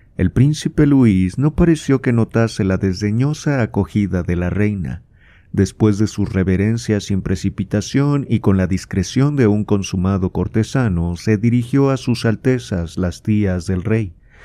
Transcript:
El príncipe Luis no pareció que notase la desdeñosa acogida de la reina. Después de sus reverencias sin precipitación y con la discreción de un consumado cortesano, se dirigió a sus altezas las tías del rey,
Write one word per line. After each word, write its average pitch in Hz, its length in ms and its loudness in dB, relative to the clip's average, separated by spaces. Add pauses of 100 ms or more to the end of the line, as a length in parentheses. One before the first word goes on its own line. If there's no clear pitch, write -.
(160)
El 90 160 0
príncipe 151 540 2
Luis 107 500 4
no 147 180 0
pareció 156 460 2
que 123 140 0
notase 113 500 0
la 95 140 0
desdeñosa 113 800 -2
acogida 98 640 -2
de 90 120 -2
la 87 140 -2
reina. 92 540 -4 (500)
Después 98 460 2
de 107 80 2
sus 98 260 -4
reverencias 98 720 0
sin 95 160 -2
precipitación 107 1080 -2
y 110 140 0
con 98 160 2
la 92 100 2
discreción 98 680 -2
de 127 100 4
un 104 200 2
consumado 92 640 -2
cortesano, 90 880 -2
se 110 200 0
dirigió 123 540 0
a 131 80 0
sus 120 260 -2
altezas 110 720 -2
las 90 260 -4
tías 98 440 0
del 92 160 -2
rey, 107 320 -2 (300)